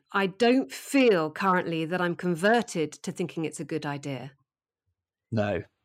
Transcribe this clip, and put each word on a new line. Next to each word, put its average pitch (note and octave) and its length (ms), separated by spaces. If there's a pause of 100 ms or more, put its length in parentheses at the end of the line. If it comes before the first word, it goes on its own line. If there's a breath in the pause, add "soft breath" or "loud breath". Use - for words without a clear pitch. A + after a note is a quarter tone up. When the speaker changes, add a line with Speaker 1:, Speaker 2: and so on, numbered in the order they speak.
(120)
Speaker 1:
I G3 160
don't A#3+ 440
feel G3+ 600
currently E3+ 540
that F3+ 160
I'm F3 140
converted F3+ 760
to - 220
thinking E3+ 320
it's - 160
a D3 40
good D#3 200
idea. C#3 480 (960)
Speaker 2:
No, G#2 320 (220)